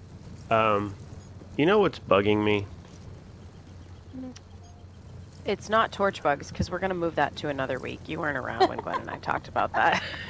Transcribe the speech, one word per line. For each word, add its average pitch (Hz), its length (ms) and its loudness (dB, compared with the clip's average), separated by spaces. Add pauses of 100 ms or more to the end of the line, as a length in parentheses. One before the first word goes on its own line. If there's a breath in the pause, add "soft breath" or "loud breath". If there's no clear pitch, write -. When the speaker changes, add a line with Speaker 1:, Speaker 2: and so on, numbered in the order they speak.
(500)
Speaker 1:
Um, 104 440 4 (640)
you 143 80 4
know 208 140 8
what's 175 200 4
bugging 104 440 6
me? 104 220 4 (2750)
Speaker 2:
It's 208 240 -4
not 220 240 4
torch 196 280 0
bugs, 147 300 0
'cause - 180 -2
we're 175 100 -4
gonna 190 140 0
move 170 220 -2
that 147 220 2
to 160 120 -6
another 135 300 -2
week. 123 280 -8
You 156 120 -6
weren't 147 180 -2
around 117 300 2
when - 120 -6
Gwen - 200 -4
and - 100 -10
I - 80 -6
talked - 300 -2
about 104 260 0
that. 117 300 4 (260 loud breath)